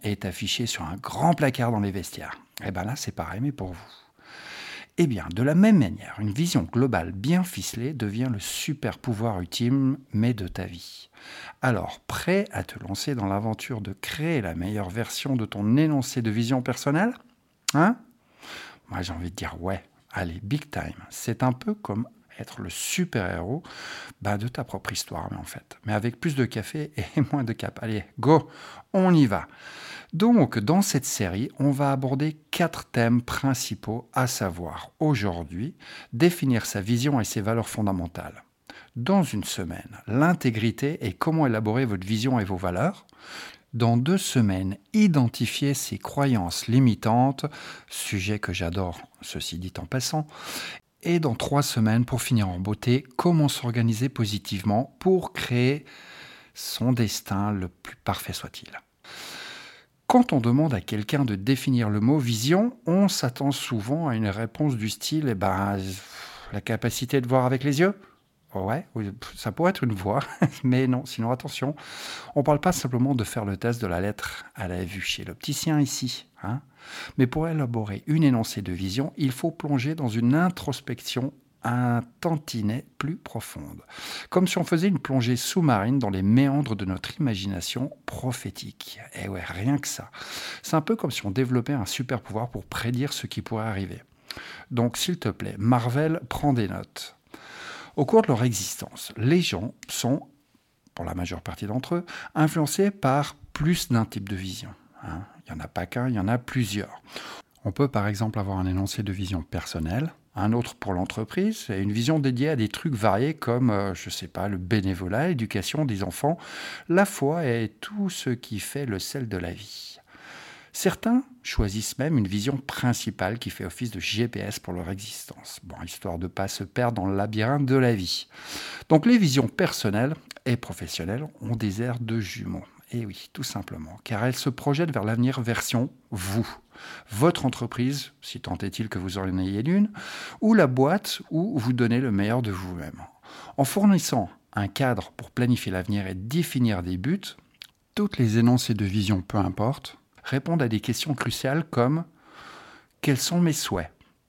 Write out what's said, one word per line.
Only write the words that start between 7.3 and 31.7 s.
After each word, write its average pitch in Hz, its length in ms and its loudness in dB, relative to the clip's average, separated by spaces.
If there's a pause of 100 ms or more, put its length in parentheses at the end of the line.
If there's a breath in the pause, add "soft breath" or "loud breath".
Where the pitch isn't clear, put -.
ficelée 120 480 -6
devient 117 400 -2
le 101 60 -2
super - 600 -4
pouvoir 110 420 -2
ultime, 131 580 2 (160)
mais 113 180 4
de 98 160 -4
ta 92 160 -6
vie. - 460 -14 (500 loud breath)
Alors, 113 460 0
prêt 196 440 0
à 95 120 -4
te - 160 -12
lancer 98 360 -4
dans 104 120 -2
l'aventure 104 560 -2
de 98 100 -8
créer 156 480 -2
la 85 140 -2
meilleure 95 340 -2
version 117 480 -2
de 113 80 0
ton 104 320 2
énoncé 143 460 2
de 113 80 0
vision 120 320 2
personnelle ? 151 500 2 (600)
Hein ? 185 240 6 (880 loud breath)
Moi, 92 140 -4
j'ai 90 100 -4
envie 85 180 -6
de 92 60 -14
dire 85 240 -8
ouais. 92 220 -4 (300)
Allez, 90 300 -4
big 131 280 -4
time. 78 240 -6 (160)
C'est - 320 -4
un 127 100 4
peu 208 220 -4
comme 110 340 -4 (300)
être - 240 -12
le 92 80 -8
super-héros, 101 920 -2 (600 loud breath)
bah, 101 160 0
de 113 100 -4
ta 131 160 -6
propre - 280 -8
histoire, - 380 -6
mais 98 60 -6
en 87 60 -10
fait. - 420 -16
Mais 110 80 -2
avec 110 280 0
plus 156 160 0
de 127 100 4
café 147 500 -6
et 110 240 -2
<laughs> - 120 2
moins 139 120 0
de 113 80 -2
cap. - 300 -6
Allez, 110 220 -2 (140)
go, 139 300 4 (460 loud breath)
on 185 180 6
y 151 140 8
va. 98 200 0 (680 loud breath)
Donc, 185 460 6
dans 151 220 4
cette 143 240 0
série, 101 540 -2
on 139 120 4